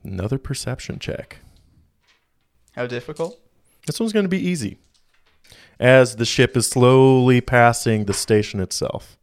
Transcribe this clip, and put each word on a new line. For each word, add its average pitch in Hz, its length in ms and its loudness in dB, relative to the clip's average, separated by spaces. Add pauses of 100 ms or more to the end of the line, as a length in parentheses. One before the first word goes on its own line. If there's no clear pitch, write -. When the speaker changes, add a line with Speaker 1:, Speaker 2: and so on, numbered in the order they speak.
Speaker 1:
another 101 340 -6
perception - 600 -12
check. - 400 -12 (1300)
Speaker 2:
How 123 140 -8
difficult? 127 540 -10 (460)
Speaker 1:
This 151 120 -8
one's 226 140 -4
gonna 208 160 0
be 185 180 -2
easy. 156 300 -6 (1000)
As 123 380 4
the 117 100 -2
ship - 320 0
is 113 100 -2
slowly 127 720 4
passing 117 640 0
the 98 80 -4
station 107 480 -2
itself. - 640 -8